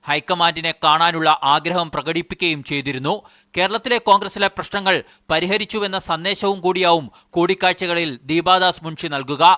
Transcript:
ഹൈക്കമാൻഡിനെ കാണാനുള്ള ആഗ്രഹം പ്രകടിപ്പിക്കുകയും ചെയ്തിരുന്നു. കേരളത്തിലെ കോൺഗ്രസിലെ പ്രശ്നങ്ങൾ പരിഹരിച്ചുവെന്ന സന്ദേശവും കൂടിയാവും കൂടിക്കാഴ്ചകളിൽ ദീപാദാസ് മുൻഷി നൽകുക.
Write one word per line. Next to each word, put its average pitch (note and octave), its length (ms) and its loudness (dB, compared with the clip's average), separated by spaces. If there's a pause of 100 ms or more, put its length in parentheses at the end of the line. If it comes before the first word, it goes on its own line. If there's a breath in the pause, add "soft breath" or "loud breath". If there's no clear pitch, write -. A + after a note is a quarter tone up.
ഹൈക്കമാൻഡിനെ E3 640 0 (120)
കാണാനുള്ള D#3+ 440 4 (240)
ആഗ്രഹം E3+ 400 0
പ്രകടിപ്പിക്കുകയും D#3+ 760 -4
ചെയ്തിരുന്നു. C#3 440 -4 (420 soft breath)
കേരളത്തിലെ A3 400 0 (120)
കോൺഗ്രസിലെ G3 480 2
പ്രശ്നങ്ങൾ F#3+ 380 -2 (360 soft breath)
പരിഹരിച്ചുവെന്ന F#3+ 680 -2 (100)
സന്ദേശവും G3 560 -2
കൂടിയാവും F3 420 2 (300 soft breath)
കൂടിക്കാഴ്ചകളിൽ F3 720 0 (200)
ദീപാദാസ് F3 540 2
മുൻഷി D#3+ 300 -8
നൽകുക. C#3 300 0 (120)